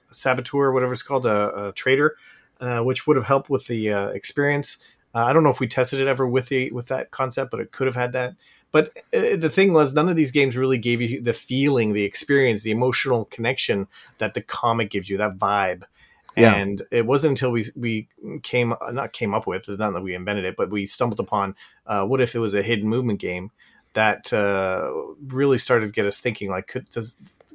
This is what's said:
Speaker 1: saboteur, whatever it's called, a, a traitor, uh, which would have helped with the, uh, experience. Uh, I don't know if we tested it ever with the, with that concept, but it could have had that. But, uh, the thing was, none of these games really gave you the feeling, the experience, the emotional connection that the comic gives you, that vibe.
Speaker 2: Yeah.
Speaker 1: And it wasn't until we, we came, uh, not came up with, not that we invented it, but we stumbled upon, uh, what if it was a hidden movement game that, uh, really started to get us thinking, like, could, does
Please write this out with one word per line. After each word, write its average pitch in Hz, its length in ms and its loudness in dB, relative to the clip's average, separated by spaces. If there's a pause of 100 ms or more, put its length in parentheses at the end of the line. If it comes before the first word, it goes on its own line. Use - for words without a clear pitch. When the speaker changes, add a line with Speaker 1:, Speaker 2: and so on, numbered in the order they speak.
(100)
Speaker 1:
saboteur, 131 600 0
whatever 127 220 0
it's 120 80 -8
called, 127 240 -2
a, 104 420 0
a 95 40 -8
traitor, 143 440 2 (440)
uh, 123 200 -2
which 123 260 -2
would 151 120 6
have 113 80 -2
helped 139 240 2
with 135 160 0
the, 107 260 -2
uh, 101 160 0
experience. 143 680 -2 (360)
Uh, 117 100 2
I 123 100 4
don't 160 80 6
know 147 80 6
if 123 100 -2
we 127 80 2
tested 131 320 0
it 135 80 2
ever 131 180 0
with 123 220 0
the, 131 240 -2
with 120 160 -10
that 131 220 -6
concept, 131 400 -4
but 113 100 -6
it 117 120 -8
could 131 140 -2
have 123 100 -2
had 123 160 -2
that. 127 220 -4 (380)
But, 151 200 4 (220)
uh, 196 220 2
the 160 140 0
thing 190 240 4
was, 147 180 6
none 151 160 4
of 175 80 2
these 151 140 2
games 135 260 2
really 131 220 2
gave 120 240 0
you 120 180 -2
the 117 140 0
feeling, 127 580 2
the 104 120 2
experience, 123 580 2
the 110 80 -4
emotional 120 560 0
connection 117 600 -2 (300)
that 107 160 -4
the 104 100 -4
comic 113 480 -2
gives 95 200 -6
you, 98 80 -2
that 101 180 -2
vibe. 95 460 0 (540)
Speaker 2:
Yeah. 113 180 8
Speaker 1:
And 101 280 -2 (100)
it 120 140 2
wasn't 143 240 2
until 131 200 0
we, 117 240 0
we 113 340 -4 (360)
came, 120 280 0
uh, - 200 -6
not 123 200 -6
came 104 220 -2
up 110 140 -2
with, 92 200 -6
not 101 260 -4
that 90 80 -6
we 92 120 -6
invented 92 300 -4
it, 95 120 -4
but 92 140 -2
we 101 160 -4
stumbled 117 320 -2
upon, 98 380 -2 (300)
uh, 101 180 0
what 127 160 0
if 123 160 0
it - 20 -2
was 110 160 -2
a 101 80 2
hidden 107 260 -2
movement 113 300 -2
game 90 320 -8 (440)
that, 110 380 0
uh, 95 560 0 (380)
really 135 320 2
started 117 280 2
to 104 60 -6
get 107 140 0
us 101 140 -2
thinking, 110 300 -4
like, 95 180 -4
could, - 220 -10
does 113 260 -8 (380)